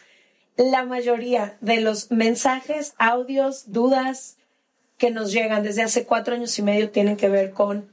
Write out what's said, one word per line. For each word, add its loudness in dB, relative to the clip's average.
La 4
mayoría -2
de 2
los -2
mensajes, 0
audios, 0
dudas 0
que 2
nos -4
llegan 0
desde -2
hace 0
cuatro -2
años -4
y -2
medio 2
tienen 2
que 2
ver 2
con -2